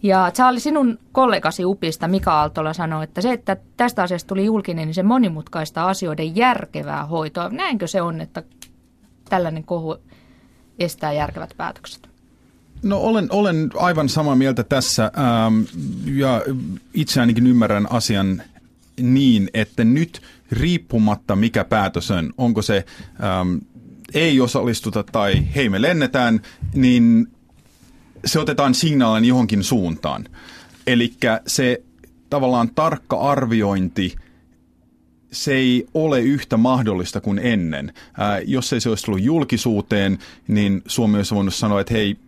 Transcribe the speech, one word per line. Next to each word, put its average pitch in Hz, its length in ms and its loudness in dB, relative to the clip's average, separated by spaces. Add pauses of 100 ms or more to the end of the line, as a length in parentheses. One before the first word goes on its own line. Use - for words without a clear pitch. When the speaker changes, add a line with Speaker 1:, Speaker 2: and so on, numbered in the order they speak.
Speaker 1:
Ja 190 320 4
Charlie, 254 260 4
sinun 277 380 0 (140)
kollegasi 175 520 0
upista 170 440 -2
Mika 185 240 0
Aaltola 156 400 0
sanoi, 160 320 -4
että - 160 -10
se, 240 120 0
että 196 240 -4 (200)
tästä 240 260 0
asiasta 175 260 -4
tuli 196 160 -2
julkinen, 190 420 -2
niin 160 80 -6
se 180 80 -2
monimutkaistaa 170 840 0
asioiden 160 480 -4
järkevää 151 720 -2
hoitoa. 160 420 -6
Näinkö 254 380 -6
se 175 160 -2
on, 170 180 -6
että - 220 -12 (840)
tällainen 160 360 -4
kohu 160 320 -6 (840)
estää 165 340 -4
järkevät - 440 -6
päätökset? - 520 -14 (720)
Speaker 2:
No, 202 160 0
olen, 220 320 0
olen 175 460 0
aivan 156 320 0
samaa 147 280 0
mieltä 131 260 -2
tässä, 123 420 0 (140)
ähm, 113 420 2 (440)
ja 135 380 0 (520)
itse 143 260 0
ainakin 120 260 4
ymmärrän 107 460 4
asian 98 500 0 (580)
niin, 127 540 4
että 113 300 0
nyt 147 380 2 (300)
riippumatta 110 840 0
mikä 107 280 2
päätös 98 460 -2
on, 85 280 -2
onko 117 240 0
se, 98 220 0 (380)
ähm, 92 340 0 (580)
ei 151 260 4
osallistuta 117 720 -2
tai 101 300 2 (120)
hei 131 140 0
me 98 140 0
lennetään, 127 580 2 (340)
niin 120 540 6 (960)
se - 140 -2
otetaan 139 360 2
signaalin 120 500 2
johonkin 113 400 2
suuntaan. 80 600 -2 (600)
Elikkä 120 600 0
se 123 360 -2 (480)
tavallaan 127 440 0
tarkka 156 420 -2
arviointi, 104 1000 0 (1160)
se - 200 -4
ei 127 420 2
ole 156 260 0
yhtä 127 360 0
mahdollista 110 640 0
kuin 101 220 -2
ennen. 85 500 -2 (260)
Ää, 101 280 -2
jos 127 260 -2
ei 120 80 -2
se 120 80 -2
olisi 110 160 -2
tullut 98 180 -2
julkisuuteen, 107 960 0 (300)
niin 101 380 2
Suomi 107 300 2
olisi 101 180 -2
voinut 98 200 0
sanoa, 104 260 0
että 107 140 -4
hei 104 220 0 (100)